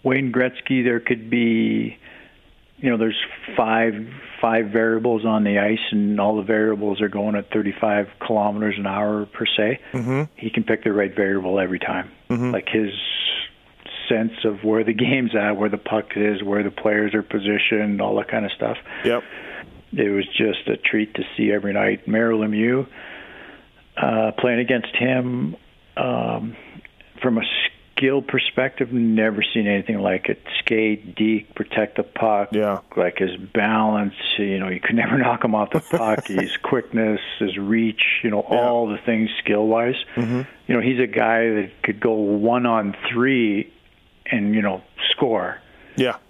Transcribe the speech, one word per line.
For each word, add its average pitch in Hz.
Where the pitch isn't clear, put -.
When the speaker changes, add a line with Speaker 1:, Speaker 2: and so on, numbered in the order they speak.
Speaker 1:
Wayne 131
Gretzky, 127
there 117
could 113
be, 113
you 135
know, 120
there's 110
five, 113
five 113
variables 113
on 110
the 101
ice, 107
and 104
all 104
the 104
variables 107
are 104
going 104
at 101
thirty-five 104
kilometers 104
an 101
hour 104
per -
se. 113
Speaker 2:
Mm-hmm. 131
Speaker 1:
He 113
can 110
pick 110
the 107
right 98
variable 98
every 92
time. 92
Speaker 2:
Mm-hmm. 123
Speaker 1:
Like, 107
his 107
sense 113
of 104
where 110
the 113
game's 120
at, 104
where 104
the 101
puck -
is, 104
where 101
the 98
players 107
are 110
positioned, 104
all 98
that 104
kinda 107
stuff. 113
Speaker 2:
Yep. 120
Speaker 1:
It 107
was 101
just -
a 110
treat -
to 92
see 107
every 101
night. 104
Mario 113
Lemieux, 113
uh, 110
playing 123
against 123
him, 127
um, 117
from 123
a 110
skill 135
perspective, 131
never 110
seen 107
anything 101
like 95
it. -
Skate, 107
deke, 107
protect -
the 123
puck. 104
Speaker 2:
Yeah. 104
Speaker 1:
Like, 90
his 90
balance, 104
you 98
know, 95
you 92
could 107
<laughs> 117
never 113
knock 120
him 113
off 107
the 156
puck. 110
Speaker 2:
<laughs> -
Speaker 1:
His -
quickness, 110
his 95
reach, 110
you 120
know, 104
Speaker 2:
Yeah. 113
Speaker 1:
all 120
the 104
things 110
skill-wise. 113
Speaker 2:
Mm-hmm. 120
Speaker 1:
You 123
know, 117
he's 123
a 127
guy 113
that 104
could 104
go 113
one 107
on 110
three 120
and, 104
you 110
know, 98
score. 107
Speaker 2:
Yeah. 127